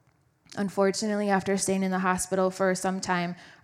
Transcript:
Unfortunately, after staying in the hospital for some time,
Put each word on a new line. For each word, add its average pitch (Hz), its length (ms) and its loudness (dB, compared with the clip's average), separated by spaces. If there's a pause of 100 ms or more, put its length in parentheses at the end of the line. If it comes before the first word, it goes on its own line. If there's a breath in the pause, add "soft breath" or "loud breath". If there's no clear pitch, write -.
(560)
Unfortunately, 202 720 0
after 190 300 2
staying 190 240 0
in 185 80 0
the 185 80 0
hospital 185 520 0
for 185 240 0
some 185 280 -2
time, 175 340 -2 (280 loud breath)